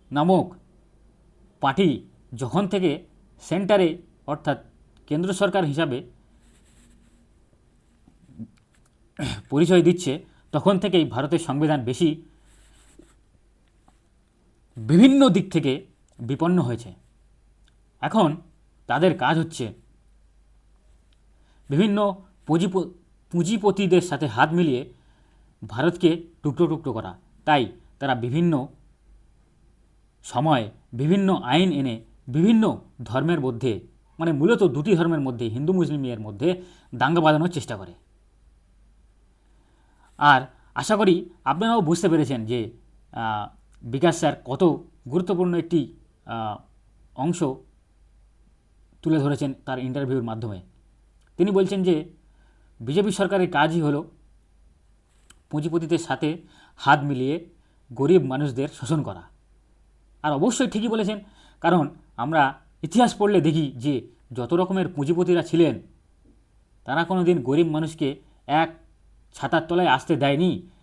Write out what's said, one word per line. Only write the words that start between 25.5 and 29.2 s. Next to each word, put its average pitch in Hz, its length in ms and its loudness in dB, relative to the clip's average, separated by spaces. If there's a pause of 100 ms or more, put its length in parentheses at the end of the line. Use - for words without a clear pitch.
ভারতকে 170 600 0 (140)
টুকরো 151 240 0
টুকরো 143 260 -4
করা। 98 260 -10 (260)
তাই 135 280 2 (260)
তারা 135 160 0
বিভিন্ন 139 540 0 (1500)